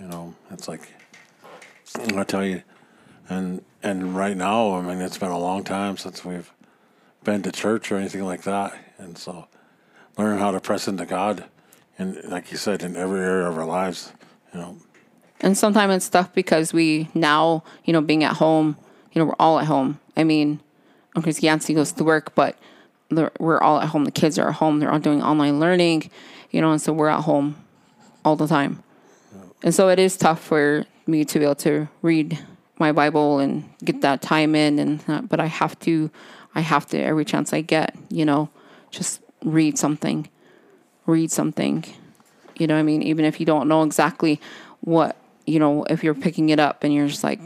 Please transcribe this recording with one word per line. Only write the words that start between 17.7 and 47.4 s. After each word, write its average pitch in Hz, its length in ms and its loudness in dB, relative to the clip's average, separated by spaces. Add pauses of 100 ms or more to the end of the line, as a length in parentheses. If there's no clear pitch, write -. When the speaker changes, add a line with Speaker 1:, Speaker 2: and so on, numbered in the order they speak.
Speaker 2:
you 170 100 0
know, 160 80 4
being 156 220 2
at 151 140 0
home, 156 380 2 (380)
you 165 80 0
know, 156 60 4
we're - 120 -2
all 160 200 4
at 151 80 0
home. 139 320 0 (180)
I 156 60 2
mean, 151 360 2 (560)
Uncle 165 160 0
Yancey 156 420 0
goes 151 200 2
to - 100 -2
work, 156 320 2
but - 220 2 (520)
the, 156 300 2
we're 160 200 2
all 147 200 4
at 156 100 -2
home. 147 160 0
The 180 60 -2
kids 170 280 0
are - 100 0
at 156 60 -4
home. 156 240 0
They're 147 120 0
all 151 80 2
doing 147 240 0
online 147 360 2
learning, 170 500 2 (420)
you 170 100 0
know, 160 100 4
and 156 100 0
so 156 120 -2
we're 156 160 2
at 151 120 2
home 147 340 0 (680)
all 156 120 4
the 156 120 0
time. 147 360 0 (500)
Speaker 1:
Yeah. 95 80 -20 (220)
Speaker 2:
And 170 120 2
so 190 140 6
it 185 100 4
is 185 180 2
tough 165 240 2
for 147 440 0 (220)
me 156 180 2
to 156 140 -2
be 147 60 2
able 143 100 2
to 151 320 0 (140)
read 160 380 0 (400)
my 156 120 4
Bible 147 480 2
and 143 300 -2 (140)
get 262 180 -2
that 139 200 2
time 156 340 2
in, 147 240 2
and 147 220 0
that, 151 280 -4
but 156 100 0
I 165 60 0
have 160 360 -4
to, 156 280 0 (460)
I 156 60 -2
have 156 260 0
to, - 140 -4
every 151 220 0
chance 147 300 -2
I 156 80 0
get, 160 340 -2 (140)
you 165 160 -2
know, 151 240 0 (420)
just - 300 -8 (240)
read 156 320 2
something, 151 500 -2 (800)
read 160 260 2
something. 156 540 -2 (720)
You 165 100 0
know 151 60 2
what 156 80 2
I - 20 2
mean? 151 200 0
Even 160 200 0
if 151 160 0
you 160 60 -4
don't 151 240 2
know 156 140 4
exactly 151 580 0 (400)
what, 160 340 2 (300)
you 156 140 2
know, 147 260 2
if - 180 -2
you're 156 120 2
picking 160 340 0
it 151 100 4
up - 240 0
and 147 100 2
you're 147 140 2
just 143 160 -6
like, 147 220 -2